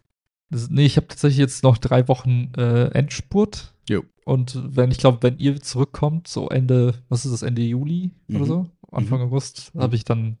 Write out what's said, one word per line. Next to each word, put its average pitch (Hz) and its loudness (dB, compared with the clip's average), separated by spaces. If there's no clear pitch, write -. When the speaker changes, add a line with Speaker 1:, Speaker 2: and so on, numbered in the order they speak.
Speaker 1:
Das, 120 -6
nee, 143 4
ich 139 4
hab 151 0
tatsächlich 143 0
jetzt 135 0
noch 127 6
drei 127 2
Wochen, 123 0
äh, 120 2
Endspurt. - -2
Speaker 2:
Jo. 202 -2
Speaker 1:
Und 127 -2
wenn, 127 2
ich 127 0
glaub, 127 4
wenn 127 2
ihr 143 0
zurückkommt, 151 -2
so - -6
Ende, 123 2
was 123 -2
ist 131 -4
das, 113 -4
Ende 117 -2
Juli 151 -2
oder 107 -2
Speaker 2:
Mhm. 143 0
Speaker 1:
so? 170 -2
Anfang 127 -2
Speaker 2:
Mhm. 123 -2
Speaker 1:
August - -6
Speaker 2:
Mhm. - -4
Speaker 1:
hab 123 0
ich 113 -2
dann 113 -4